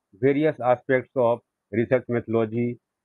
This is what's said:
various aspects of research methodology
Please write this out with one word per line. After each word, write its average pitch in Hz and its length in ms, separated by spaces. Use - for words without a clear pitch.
various 143 400
aspects 123 560
of 120 240
research 117 380
methodology 117 680